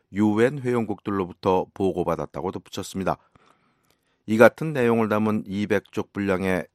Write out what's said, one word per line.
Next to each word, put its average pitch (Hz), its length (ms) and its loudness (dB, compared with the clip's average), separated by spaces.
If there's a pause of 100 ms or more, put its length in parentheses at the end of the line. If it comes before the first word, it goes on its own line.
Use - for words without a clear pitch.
(120)
유엔 107 460 2
회원국들로부터 101 1120 -2
보고받았다고 82 800 -4
덧붙였습니다. 95 680 -8 (1080)
이 107 100 0
같은 120 360 6
내용을 117 360 2
담은 107 380 0
이백 98 460 -2
쪽 - 200 -6
분량의 95 640 -2